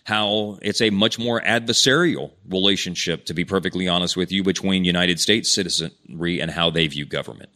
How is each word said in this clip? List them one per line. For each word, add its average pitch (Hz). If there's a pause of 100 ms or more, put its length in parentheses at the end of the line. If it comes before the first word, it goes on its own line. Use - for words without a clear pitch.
how 107
it's 104
a 110
much 104
more 117
adversarial 120 (160)
relationship, 92
to -
be 85
perfectly 92
honest 87
with 90
you, 98
between 95
United 90
States -
citizenry 85
and 82
how 85
they 82
view 71
government. -